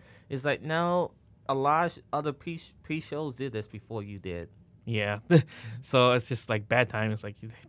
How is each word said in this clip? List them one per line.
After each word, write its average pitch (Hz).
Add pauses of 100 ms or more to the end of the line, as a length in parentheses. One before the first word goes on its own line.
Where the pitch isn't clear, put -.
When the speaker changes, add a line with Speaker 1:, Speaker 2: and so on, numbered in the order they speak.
(300)
Speaker 1:
It's 131
like, 143
no, 170 (380)
a 139
lot 147
of 160
sh-, - (160)
other 147
pre, 165 (240)
pre 156
shows 147
did 131
this 107
before 110
you 101
did. 87 (380)
Speaker 2:
Yeah. 104 (100)
<laughs> 117
So 123
it's 123
just, -
like, 107
bad 120
timing. 107
It's 107
like, 107
they 117 (200)